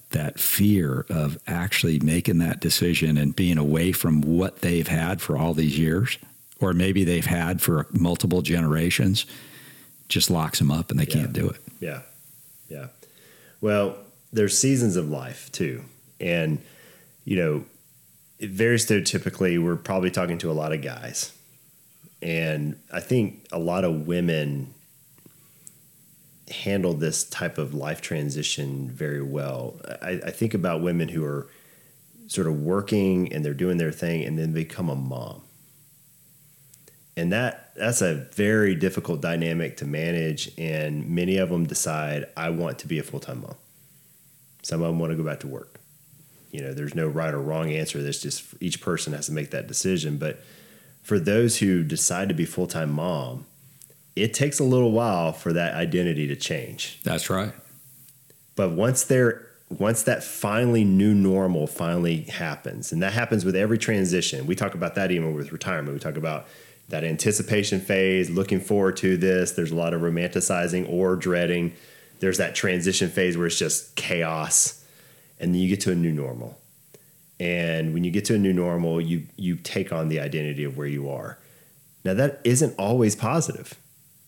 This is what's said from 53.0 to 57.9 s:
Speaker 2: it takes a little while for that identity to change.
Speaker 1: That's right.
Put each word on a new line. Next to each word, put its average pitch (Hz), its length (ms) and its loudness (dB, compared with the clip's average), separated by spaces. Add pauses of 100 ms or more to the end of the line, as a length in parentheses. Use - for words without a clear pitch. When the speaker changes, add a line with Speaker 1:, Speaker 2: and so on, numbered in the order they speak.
Speaker 2:
it 110 200 0
takes 143 240 0
a 147 60 2
little 127 280 6
while 95 400 2
for 85 220 -4
that 85 200 0
identity 85 540 0
to 69 80 -4
change. - 640 -8
Speaker 1:
That's - 280 -2
right. 95 220 -2 (1040)